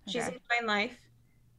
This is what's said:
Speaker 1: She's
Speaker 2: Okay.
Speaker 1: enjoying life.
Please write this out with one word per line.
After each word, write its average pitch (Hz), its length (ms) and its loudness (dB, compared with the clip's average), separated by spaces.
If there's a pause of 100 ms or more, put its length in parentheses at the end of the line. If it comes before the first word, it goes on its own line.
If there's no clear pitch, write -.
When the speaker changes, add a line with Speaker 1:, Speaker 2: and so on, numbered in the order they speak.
Speaker 1:
She's 226 180 -2
Speaker 2:
Okay. 175 100 -4
Speaker 1:
enjoying 233 320 -2
life. 208 280 2 (640)